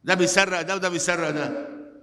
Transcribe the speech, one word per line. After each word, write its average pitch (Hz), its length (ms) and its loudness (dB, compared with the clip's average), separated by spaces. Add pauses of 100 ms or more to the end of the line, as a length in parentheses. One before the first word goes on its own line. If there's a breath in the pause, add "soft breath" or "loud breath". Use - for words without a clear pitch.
ده 175 100 2
بيسرق 180 480 4
ده 180 120 -4
وده 185 140 -2
بيسرق 170 420 0
ده. 147 380 -6 (340)